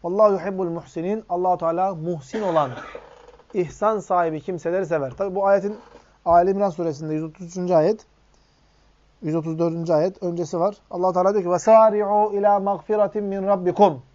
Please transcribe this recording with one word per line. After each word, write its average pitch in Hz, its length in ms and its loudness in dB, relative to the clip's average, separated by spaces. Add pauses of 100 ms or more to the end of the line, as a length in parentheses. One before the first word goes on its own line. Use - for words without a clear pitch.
"Vallahu 202 300 4
yuhibbul 185 360 -4
muhsinin." 175 600 -6
Allah 180 280 0
Teala 175 380 -2
muhsin 165 460 -8
olan, 156 300 0 (840)
ihsan 202 460 -2
sahibi 165 420 -2
kimseleri 180 440 -4
sever. 147 320 -2
Tabi 196 180 -6
bu 196 120 0
ayetin 202 300 2 (480)
Ali 175 260 6
İmran 196 180 0
suresinde 156 440 -6
yüz 156 100 -4
otuz 165 240 -14
üçüncü 180 260 -4
ayet, 175 320 2 (1160)
yüz 160 140 -4
otuz 160 240 -4
dördüncü 170 340 0
ayet 180 300 0
öncesi 170 360 -4
var. 202 180 -2 (140)
Allah 180 220 -2
Teala 185 200 2
diyor 208 100 0
ki: 175 60 -4
"Vesâri'û 208 880 4
ilâ 202 240 4
mağfiratin 202 640 -2
min 196 240 -4
rabbikum." 180 560 2 (120)